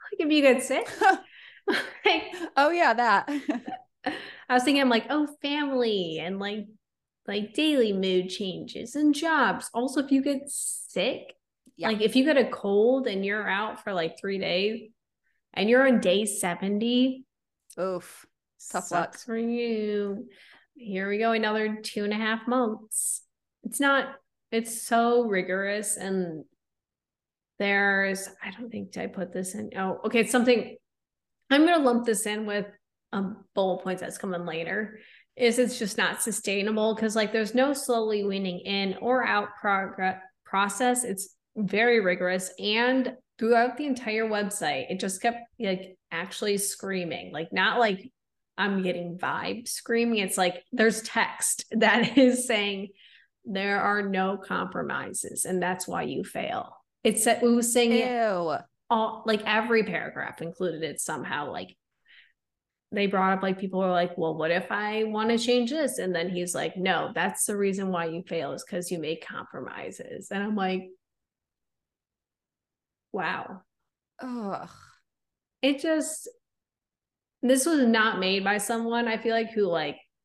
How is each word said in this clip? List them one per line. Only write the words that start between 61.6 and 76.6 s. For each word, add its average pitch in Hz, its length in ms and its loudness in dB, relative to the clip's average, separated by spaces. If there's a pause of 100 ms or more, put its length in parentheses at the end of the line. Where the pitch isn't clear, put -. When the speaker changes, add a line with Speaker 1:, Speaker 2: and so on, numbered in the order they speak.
Speaker 1:
they 202 160 0
brought 190 280 2
up, 190 60 -4
like, 190 160 0
people 185 220 -4
were 190 100 2
like, 180 260 0
"Well, 160 200 -2
what 160 160 0
if 180 180 -2
I 208 320 -2
want 214 280 0
to 233 80 4
change 240 320 2
this?" 294 280 -2
And 185 160 -2
then 170 160 -2
he's 180 240 -4
like, 156 220 -4
"No, 180 360 0
that's 185 320 -2
the 208 120 -4
reason 196 340 0
why 170 160 -2
you 165 160 -6
fail 151 300 -6
is 190 100 -10
'cause 175 300 -6
you 170 80 -4
make 160 260 -6
compromises." - 1040 -12
And 202 140 -4
I'm 214 100 -2
like, 185 340 -2 (2250)
wow. 190 500 -6 (580)
Speaker 2:
Ugh. 220 480 -8 (920)
Speaker 1:
It 277 180 2
just, 320 480 -2 (1120)